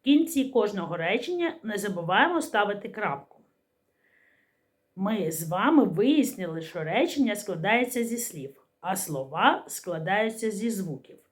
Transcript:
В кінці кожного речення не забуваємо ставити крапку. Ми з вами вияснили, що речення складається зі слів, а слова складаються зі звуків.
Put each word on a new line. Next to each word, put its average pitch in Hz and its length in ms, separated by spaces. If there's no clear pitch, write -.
В - 40
кінці 285 400
кожного 190 520
речення 320 640
не 214 160
забуваємо 202 640
ставити 208 460
крапку. 170 520
Ми 196 360
з 160 160
вами 226 360
вияснили, 185 800
що 160 220
речення 226 520
складається 226 680
зі 233 120
слів, - 480
а 190 160
слова 165 720
складаються 208 800
зі 214 200
звуків. 175 480